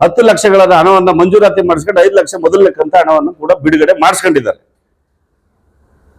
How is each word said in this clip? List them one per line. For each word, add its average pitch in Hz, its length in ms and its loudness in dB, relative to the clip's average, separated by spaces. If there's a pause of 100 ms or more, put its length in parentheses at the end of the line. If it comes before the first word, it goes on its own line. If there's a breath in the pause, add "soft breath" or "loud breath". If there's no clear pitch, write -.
ಹತ್ತು 170 200 0
ಲಕ್ಷಗಳ 196 400 2 (120)
ಹಣವನ್ನ 185 340 2
ಮಂಜೂರಾತಿ 185 580 0
ಮಾಡಿಸ್ಕೊಂಡು 170 340 -2
ಐದು 196 160 2
ಲಕ್ಷ 185 240 -2
ಮೊದಲನೇ 180 300 0
ಕಂತ - 240 -6
ಹಣವನ್ನು 160 380 0
ಕೂಡ 156 200 -2
ಬಿಡುಗಡೆ 151 400 0
ಮಾಡಿಸ್ಕೊಂಡಿದ್ದಾರೆ. 151 640 -2 (1600)